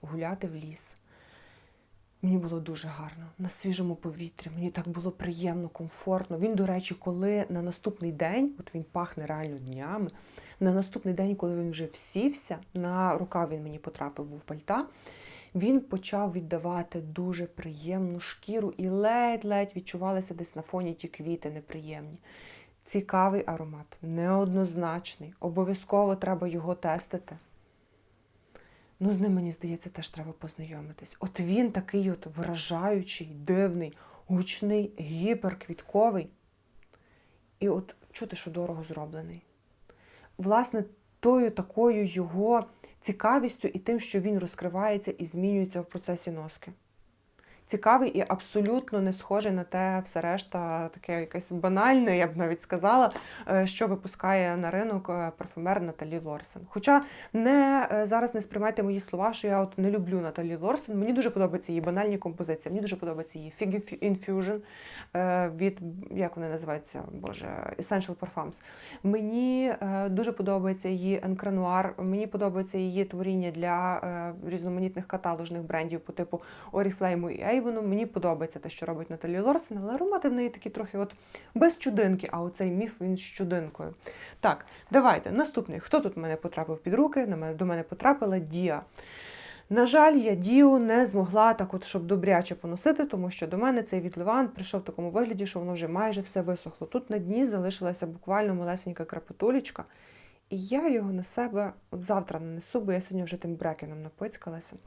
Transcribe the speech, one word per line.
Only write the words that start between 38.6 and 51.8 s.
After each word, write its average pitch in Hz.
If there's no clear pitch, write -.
зроблений. 160
Власне, 214
тою 240
такою 214
його 185
цікавістю 233
і -
тим, 233
що 208
він 196
розкривається 190
і 170
змінюється 185
в 170
процесі 180
носки. 160
Цікавий 233
і -
абсолютно 208
не 190
схожий 202
на 185
те 185
все 170
решта, 170
таке 170
якесь 170
банальне, 190